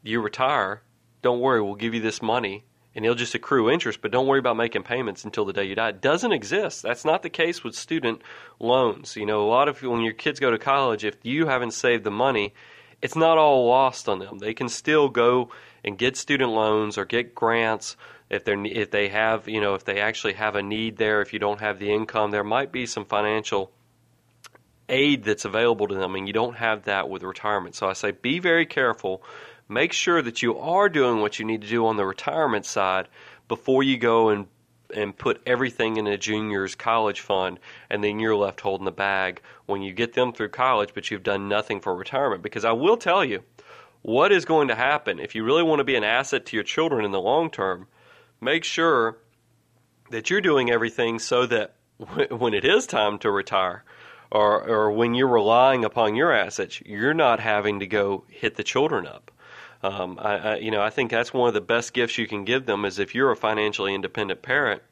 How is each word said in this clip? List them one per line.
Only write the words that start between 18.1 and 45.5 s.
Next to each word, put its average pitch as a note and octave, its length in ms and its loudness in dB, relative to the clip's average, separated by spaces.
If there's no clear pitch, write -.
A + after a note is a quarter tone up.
if G2+ 160 -4
they're, G2+ 220 0
if G#2+ 240 -4
they G#2 180 0
have, A2 400 0
you A2 120 -2
know, G2+ 140 2
if F#2 100 -6
they G2+ 160 -2
actually G#2+ 340 -2
have G#2+ 200 -4
a G2+ 80 0
need G#2+ 360 -4
there. G#2+ 220 2
If G2 120 -4
you G#2+ 60 -6
don't G#2 220 -2
have G#2+ 180 -4
the G2+ 140 -2
income, G#2+ 380 0
there G#2 140 0
might B2+ 260 -2
be B2+ 160 -6
some G#2+ 200 -8
financial G#2+ 680 -2
aid C3+ 360 2
that's G#2 200 -2
available G#2+ 440 2
to G2 60 -4
them, F#2+ 200 -4
and F#2+ 120 -6
you G2+ 60 -8
don't A#2 240 -2
have A2+ 280 -2
that G2 240 -2
with F#2 140 -10
retirement. F#2+ 520 -4
So G2 140 -2
I F#2+ 40 -2
say G2+ 180 -4
be C3 280 -4
very E3 280 2
careful. A2 560 -2
Make C#3 240 0
sure E3+ 280 2
that A#2 220 -6
you A2+ 160 0
are F#3+ 300 2
doing B2+ 320 2
what G#2 180 -2
you A2 60 -6
need A2 180 -2
to G#2 60 -14
do A2+ 180 2
on A2 100 2
the G#2 80 0
retirement A#2 640 -2
side F#2+ 420 0
before C3 360 0
you C3+ 160 2
go A2+ 320 4
and, G2+ 160 0
and G2+ 220 -6
put - 300 -2
everything A#2+ 500 0
in G#2+ 120 -2
a G2+ 100 0
junior's G#2 560 -2
college A2 460 0
fund, F#2 400 -2
and G#2 140 -4
then G#2 160 0
you're A2 180 2
left G2+ 240 0
holding G2 240 -4
the F#2+ 80 -2
bag F#2+ 480 -2
when G2+ 160 -4
you G2 100 -8
get A#2 220 -2
them B2+ 180 2
through A2 160 -6
college, A#2+ 460 0
but - 160 -8
you've G2+ 120 -8
done G2+ 260 -2
nothing G#2 320 -2
for F#2+ 140 -2
retirement. G2 480 -2
Because G#2 220 -8
I A2+ 80 4
will D3 240 2
tell F3+ 280 2
you, G#2+ 200 -6
what D3 300 4
is F#3 120 4
going D3+ 240 4
to A#2 60 0
happen A#2+ 460 -2
if - 140 -10
you A2 100 -4
really D3 180 4